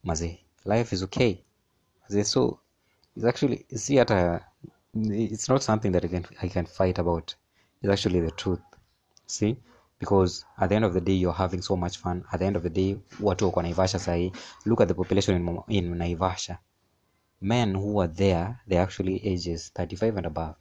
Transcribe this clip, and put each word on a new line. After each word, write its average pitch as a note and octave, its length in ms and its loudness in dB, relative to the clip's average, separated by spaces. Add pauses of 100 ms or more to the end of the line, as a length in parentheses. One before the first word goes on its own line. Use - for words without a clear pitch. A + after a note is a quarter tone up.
Maze, E2 360 -4 (260)
life A2 280 0
is F#2 100 -2
okay. G2+ 400 0 (640)
Maze, G2+ 180 2
so - 320 0 (560)
it's A2 100 -4
actually, B2 400 0 (100)
see, C3+ 240 2
at A#2+ 120 4
a, F2 300 2 (520)
it's A2 560 -2
not C3 140 2
something A2 280 2
that F2+ 140 2
I - 20 -4
can, F2+ 180 -4 (160)
I F#2 60 -4
can F2 180 -2
fight F#2 320 0
about. E2+ 380 -2 (460)
It's G2+ 100 2
actually F2+ 300 2
the D#2+ 100 -2
truth. - 300 -4 (680)
See? G#2+ 300 -2 (420)
Because F#2+ 460 2 (120)
at F#2 120 0
the G2+ 60 4
end A2 100 4
of F2+ 80 2
the F2+ 80 2
day, G2 120 2
you're F2+ 200 2
having F#2 280 -2
so - 140 -2
much F2 220 -4
fun. F2+ 340 -6
At F2 80 -4
the F2+ 60 0
end G2 100 0
of E2+ 80 -2
the F2 60 -2
day, F#2+ 280 0 (220)
watu G2+ 260 2
wako F2 160 2
Naivasha F2+ 380 0
sahi. F2+ 340 -2 (320)
Look A2+ 160 2
at F#2+ 60 6
the F2 80 0
population F#2 400 2
in F2 80 0
Mo-, F2 240 -4
in F2+ 280 0
Naivasha. F2 640 -2 (840)
Men G#2+ 340 0
who G#2 240 0
are F2+ 80 2
there, F#2 600 0
they're F2+ 140 4
actually F#2+ 440 -2
ages F2 500 -4
thirty-five G2 420 -2
and F2 80 -4
above. D#2+ 360 -6